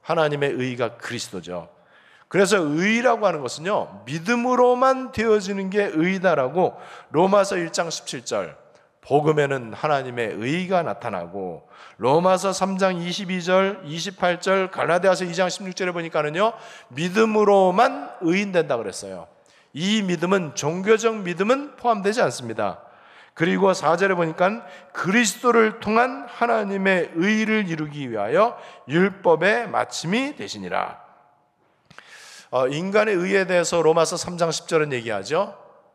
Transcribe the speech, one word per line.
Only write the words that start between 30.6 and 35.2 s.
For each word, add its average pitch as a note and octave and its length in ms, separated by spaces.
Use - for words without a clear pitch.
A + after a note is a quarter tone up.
어, B2+ 160
인간의 G3 480
의에 F#3 320
대해서 F3 340
로마서 D#3+ 360
삼 F3 200
장 E3 140
십 - 160
절은 D3+ 260
얘기하죠. A#2 640